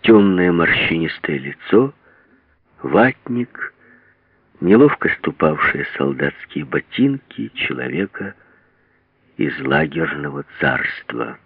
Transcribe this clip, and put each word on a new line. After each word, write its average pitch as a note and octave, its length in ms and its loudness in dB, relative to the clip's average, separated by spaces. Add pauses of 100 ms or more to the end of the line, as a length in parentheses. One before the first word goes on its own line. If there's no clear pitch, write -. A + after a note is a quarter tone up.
тёмное F#2+ 500 6
морщинистое E2 840 -2
лицо, F#2+ 560 0 (880)
ватник, A#2+ 920 -2 (880)
неловко A2+ 480 4 (120)
ступавшие D2+ 760 -2
солдатские C#2 720 -4
ботинки A#2 880 -4
человека D2+ 800 -6 (1040)
из - 240 -4
лагерного D2 800 -4 (160)
царства. A#1+ 880 -6